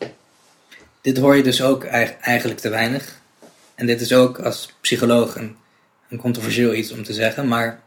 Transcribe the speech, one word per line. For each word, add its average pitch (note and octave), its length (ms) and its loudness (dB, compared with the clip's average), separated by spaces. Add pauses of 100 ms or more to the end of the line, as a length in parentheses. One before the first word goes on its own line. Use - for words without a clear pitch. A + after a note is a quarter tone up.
(1000)
Dit C3 160 0
hoor C#3 180 6
je C#3 80 6
dus B2+ 180 2
ook C3 220 2
eig-, A#2 380 -2
eigenlijk B2 380 -2
te A2+ 100 -4
weinig. A#2 500 -4 (560)
En B2 100 -6
dit A#2+ 160 0
is A#2+ 120 -2
ook B2+ 260 4
als - 420 -6
psycholoog A#2+ 540 2
een, A2 200 -10 (540)
een A#2+ 80 -14
controversieel A#2 560 0
iets A2 180 -4
om A#2 120 -12
te G#2+ 100 -10
zeggen, A2+ 340 -2
maar A#2 400 -2